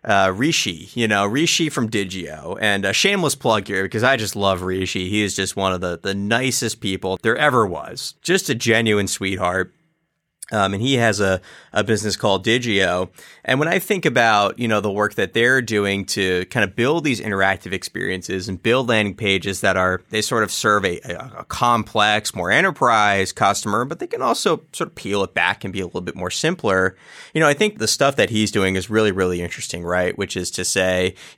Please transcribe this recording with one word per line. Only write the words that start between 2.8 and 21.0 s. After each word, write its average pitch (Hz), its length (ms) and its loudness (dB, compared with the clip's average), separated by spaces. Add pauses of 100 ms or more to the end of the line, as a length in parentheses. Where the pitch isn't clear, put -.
a 98 80 0
shameless 185 420 2
plug 107 320 0
here 95 160 -2
because 107 220 -2
I 131 120 4
just 107 200 -4
love 98 260 2
Rishi. 92 480 -2
He 104 140 2
is 95 100 -2
just 95 220 -4
one 95 160 0
of 90 80 -4
the, 90 200 -4
the 98 140 -4
nicest 113 680 -2
people 95 420 -4
there 113 140 2
ever 127 300 2
was. 82 560 -8
Just 185 260 0
a 131 60 0
genuine 113 540 2
sweetheart. 92 640 -2 (800)
Um, 98 220 2
and 98 60 -4
he 135 140 2
has 113 240 2
a, 95 220 2 (320)
a 107 100 0
business 104 340 -2
called 98 300 0
Digio. 98 600 0 (360)
And 131 140 0
when 151 80 2
I 180 140 0
think 160 260 -2
about, 113 540 2
you 120 80 0
know, 107 120 2
the 101 120 -2
work 104 240 -2
that 95 160 -2
they're 123 280 4
doing 101 440 0
to 92 460 0
kind 120 120 0
of 98 140 -2
build 143 260 2
these 131 180 -2
interactive 95 520 0
experiences 95 760 -6
and 95 140 -8
build 120 260 2
landing 107 280 2
pages 98 460 -2
that 95 140 2
are, 92 340 0
they 107 120 -2
sort 113 220 0
of 98 80 -4
serve 104 320 2
a, 87 160 -2